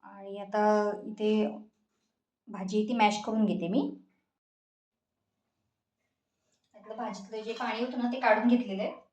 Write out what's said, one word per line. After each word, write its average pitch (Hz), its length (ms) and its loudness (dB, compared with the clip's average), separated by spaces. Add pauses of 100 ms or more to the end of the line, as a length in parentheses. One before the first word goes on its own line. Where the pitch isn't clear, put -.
आणि 196 360 -12
आता 208 540 2 (120)
इथे 214 520 0 (920)
भाजी 208 400 -2
ती 247 40 -2
मॅश 214 340 2
करून 220 180 2
घेते 180 240 0
मी. 247 280 0 (2750)
त्यातलं 214 240 -14
भाजीतलं 220 460 -8
जे 226 100 -6
पाणी 226 320 -4
होतं 254 140 -6
ना 240 140 -2
ते 262 80 -4
काढून 233 280 6
घेतलेलं 202 340 2
आहे. - 100 -2 (200)